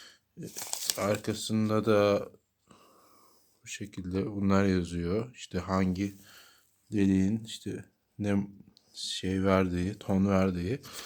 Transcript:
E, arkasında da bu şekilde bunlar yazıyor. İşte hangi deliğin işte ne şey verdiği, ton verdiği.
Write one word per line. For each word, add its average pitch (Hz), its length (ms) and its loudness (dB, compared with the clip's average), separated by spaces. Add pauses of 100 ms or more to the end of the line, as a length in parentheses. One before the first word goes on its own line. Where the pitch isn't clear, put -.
(380)
E, 180 80 -12 (520)
arkasında 107 880 0
da 104 460 4 (1300)
bu - 40 -18
şekilde 95 580 -6
bunlar 101 400 2
yazıyor. 90 720 0
İşte - 240 -8
hangi 95 580 0 (720)
deliğin 98 520 4
işte - 420 -10 (340)
ne 101 280 0 (460)
şey 95 500 -4
verdiği, 92 500 2
ton 98 360 2
verdiği. 95 520 2 (240)